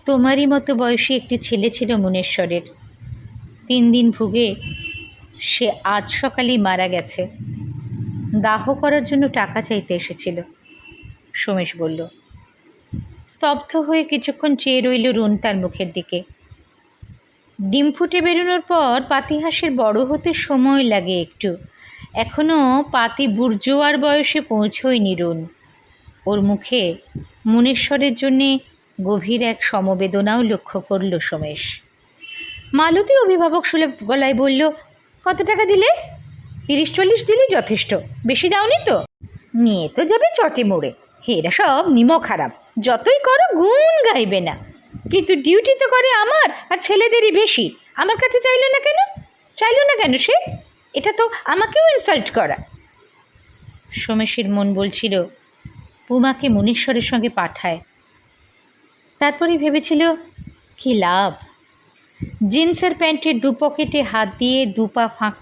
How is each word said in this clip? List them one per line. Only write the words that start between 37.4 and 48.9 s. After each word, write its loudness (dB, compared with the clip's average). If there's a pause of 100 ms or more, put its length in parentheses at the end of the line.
যথেষ্ট, -2 (300)
বেশি 0
দাওনি 2 (100)
তো?" 0 (500)
"নিয়ে 2
তো 0
যাবে 2 (120)
চটে 0
মোড়ে, 0 (340)
এরা 0
সব 2
নিমক 4
হারাম, -4 (300)
যতই 2
করো 4
গুণ 4
গাইবে 0
না। -4 (540)
কিন্তু 2
ডিউটি 4
তো 2
করে 4
আমার 2 (120)
আর -2
ছেলেদেরই 4
বেশি, 0 (200)
আমার 0
কাছে 2
চাইলো 2
না 2
কেন? 0 (320)